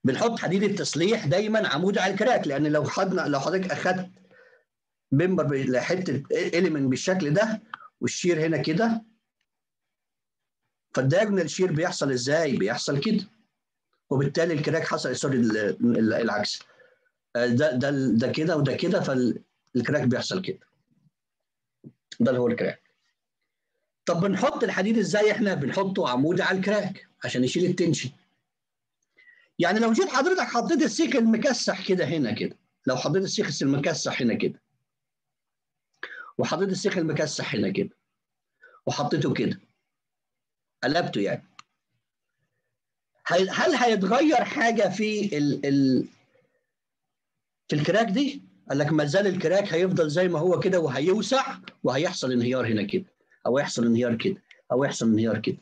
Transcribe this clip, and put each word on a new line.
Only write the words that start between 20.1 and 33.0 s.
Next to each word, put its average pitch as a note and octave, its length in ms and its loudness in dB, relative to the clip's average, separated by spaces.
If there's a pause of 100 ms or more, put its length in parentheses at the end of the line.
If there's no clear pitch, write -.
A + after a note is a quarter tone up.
كده. - 180 -8 (1600)
ده A#2+ 120 4
اللي B2 100 0
هو A#2+ 60 2
الكراك. A2 360 -2 (1200)
طب E3+ 140 0
بنحط G3+ 440 0
الحديد G3 340 0
ازاي G#3 340 2
احنا؟ G3+ 220 0
بنحطه F#3 560 -2
عمودي D3+ 340 2
على F#3 140 0
الكراك G3 500 -2 (160)
عشان B2 200 -2
يشيل D#3+ 220 2
التنشن. E3+ 460 0 (1500)
يعني F3+ 200 2
لو A3+ 140 2
جيت F4 160 2
حضرتك D4 340 0
حطيت A#3+ 380 0
السيخ C#4 340 0
المكسح A3+ 720 0
كده F3+ 180 0
هنا C#3+ 260 -2
كده، G2 260 -6 (300)
لو B2+ 100 0
حطيت F#3 260 0